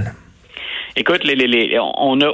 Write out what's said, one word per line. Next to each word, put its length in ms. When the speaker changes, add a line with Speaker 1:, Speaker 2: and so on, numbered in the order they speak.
Speaker 1:
là. 100
Speaker 2:
Écoute, 260
les, 140
les, 100
les, 320
on, 180
on 260
a 120